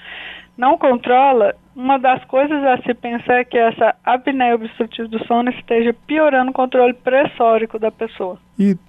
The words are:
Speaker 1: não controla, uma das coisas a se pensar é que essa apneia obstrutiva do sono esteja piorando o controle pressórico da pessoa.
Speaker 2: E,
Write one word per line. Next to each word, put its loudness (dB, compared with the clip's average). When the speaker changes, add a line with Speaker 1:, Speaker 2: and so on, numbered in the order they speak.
Speaker 1:
não 2
controla, 2
uma 0
das 2
coisas 0
a 2
se -4
pensar -4
é 2
que -4
essa 2
apneia 0
obstrutiva -6
do -8
sono 0
esteja -2
piorando 0
o -12
controle 2
pressórico 0
da -2
pessoa. -10
Speaker 2:
E, 2